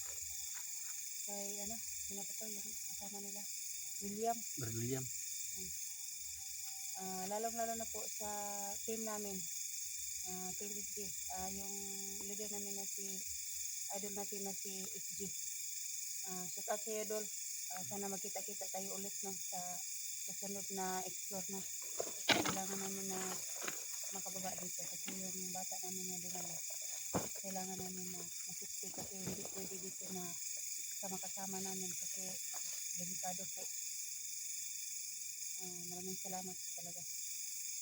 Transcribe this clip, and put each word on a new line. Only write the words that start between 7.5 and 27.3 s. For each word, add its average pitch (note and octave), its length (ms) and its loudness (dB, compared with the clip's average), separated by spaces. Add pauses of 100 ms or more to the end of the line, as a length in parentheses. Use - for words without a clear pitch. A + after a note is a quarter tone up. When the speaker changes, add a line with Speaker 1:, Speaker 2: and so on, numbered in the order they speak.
Speaker 1:
na A3+ 160 0
po G#3+ 80 0
sa - 280 0 (600)
team A3 160 2
namin. G#3 320 2 (880)
Ah, F#3 320 0
Team G#3 160 0
S G3+ 240 -2
G. G3+ 80 0 (320)
Ah, F#3+ 160 2
yung G3 220 -2 (580)
leader G#3 160 0
namin G3+ 320 0
na G3 80 0
si, G3 240 0 (800)
idol G3+ 240 0
natin G3+ 240 0
na G3 160 0
si G3 160 -2 (160)
S - 180 -2 (140)
G. G3 80 0 (1040)
Ah, F3+ 160 0
shout - 240 -2
out G#3 80 2
sa'yo, G#3+ 240 2
Idol. G#3+ 200 2 (500)
Ah, F#3 160 -2
sana G3+ 160 2
magkita-kita G3 640 0
tayo F#3+ 240 0
ulit, G3 160 0 (160)
no, F#3+ 80 0
sa - 240 0 (720)
susunod G3 320 0 (160)
na F#3 240 2
explore, F#3+ 480 -2
no. G3 80 -2 (720)
Kailangan F#3+ 480 6
namin G3 320 2
na F#3+ 80 2 (960)
makababa F#3 320 -2 (160)
dito F3+ 240 -2
kasi - 240 -2
yung F#3 400 -2
bata F#3 320 4
namin F#3 240 0
na F#3 160 0
dinala, F3+ 320 0 (880)